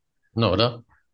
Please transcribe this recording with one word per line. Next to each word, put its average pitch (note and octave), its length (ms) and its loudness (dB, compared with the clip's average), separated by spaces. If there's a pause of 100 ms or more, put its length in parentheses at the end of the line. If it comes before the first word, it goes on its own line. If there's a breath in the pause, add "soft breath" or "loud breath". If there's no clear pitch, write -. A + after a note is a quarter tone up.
(360)
No, G#2+ 160 2
¿verdad? A#2 240 0 (380)